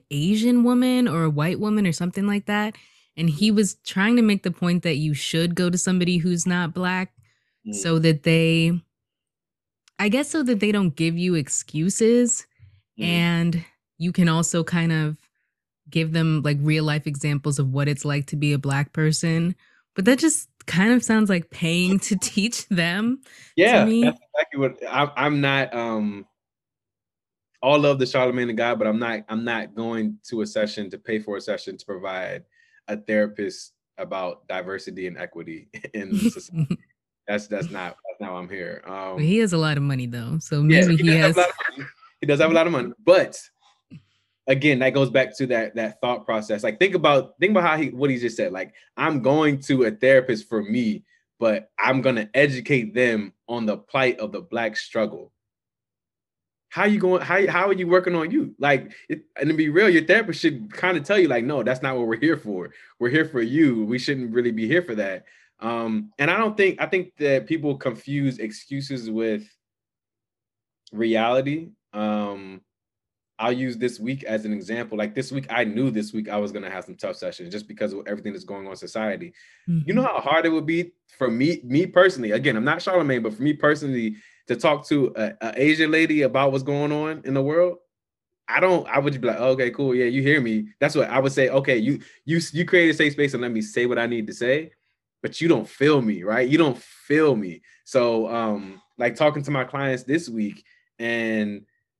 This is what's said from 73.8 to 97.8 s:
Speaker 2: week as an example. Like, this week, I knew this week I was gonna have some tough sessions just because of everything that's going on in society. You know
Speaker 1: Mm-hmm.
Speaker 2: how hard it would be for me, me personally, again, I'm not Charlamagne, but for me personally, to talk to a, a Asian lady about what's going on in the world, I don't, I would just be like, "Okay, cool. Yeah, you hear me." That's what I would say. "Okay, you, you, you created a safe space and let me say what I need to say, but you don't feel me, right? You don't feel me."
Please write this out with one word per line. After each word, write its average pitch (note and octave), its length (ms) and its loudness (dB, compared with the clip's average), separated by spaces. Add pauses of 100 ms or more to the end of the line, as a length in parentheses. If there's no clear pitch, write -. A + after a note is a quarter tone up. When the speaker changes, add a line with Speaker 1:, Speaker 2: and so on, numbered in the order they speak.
Speaker 2:
week C3 260 -8
as G#2+ 200 -4
an G#2+ 80 -4
example. G#2+ 440 -8
Like, G#2+ 180 -4
this C3+ 180 -6
week, C#3 180 -8
I A#2+ 140 0
knew A2+ 260 -2
this G#2+ 220 -4
week G#2+ 160 -6
I G#2 100 -4
was G#2 140 -4
gonna G2 180 -10
have F#2 140 -10
some F#2 120 -18
tough F#2 200 -8
sessions F2+ 360 -12
just G#2+ 160 -12
because G#2+ 240 -6
of G2 140 -12
everything G#2 260 -8
that's F#2 120 -14
going G2 220 -12
on F#2+ 60 -12
in F2+ 40 -14
society. F#2 560 -6 (340)
You E3 280 -2
know B3 80 4
Speaker 1:
Mm-hmm. A3+ 140 -2
Speaker 2:
how B2 40 -4
hard D#3+ 260 2
it E3 40 2
would D#3 160 0
be E3+ 260 -2 (260)
for B2+ 120 0
me, C#3 340 0
me C#3 220 2
personally, F3+ 460 4
again, B2+ 240 2
I'm A2 80 0
not D3+ 140 2
Charlamagne, D#3 440 0
but A2 120 -4
for A2+ 80 -8
me D3 100 2
personally, C#3 640 0 (300)
to B2 100 -2
talk C#3+ 320 0
to C3+ 280 2
a, A2 240 -2
a G2 160 -6
Asian D#3 340 4
lady D#3 320 2
about C3+ 300 2
what's C3+ 120 0
going C#3+ 280 0
on D3+ 320 -4
in C3+ 100 -2
the C#3 80 2
world, E3+ 360 2 (680)
I B2 140 0
don't, F3+ 280 2
I B2 100 0
would C#3+ 160 0
just A#2+ 80 -8
be A#2+ 60 0
like, A2 100 -2
"Okay, B2+ 320 2
cool. C3 240 -2
Yeah, B2 100 2
you B2 180 0
hear C#3 180 4
me." A2 280 -2 (100)
That's D3 160 0
what D3 140 2
I B2 100 -2
would C3+ 140 2
say. C3+ 160 4
"Okay, C3+ 300 2
you, B2+ 220 0 (260)
you, E3 140 0 (120)
you F3 140 -2
created E3+ 240 4
a D#3 40 2
safe D3+ 200 0
space C#3+ 180 0
and B2+ 100 -4
let A#2+ 100 -4
me A2 100 -2
say A#2+ 240 -2
what A#2+ 120 0
I A#2 80 0
need A#2 200 -4
to A2+ 80 -10
say, C#3+ 380 -2 (500)
but - 180 -8
you E3 80 0
don't B2+ 200 2
feel C#3+ 340 2
me, G2+ 220 -2
right? A2+ 220 0
You C#3+ 120 2
don't D3 180 4
feel D3 600 0
me." F#2 260 -8 (220)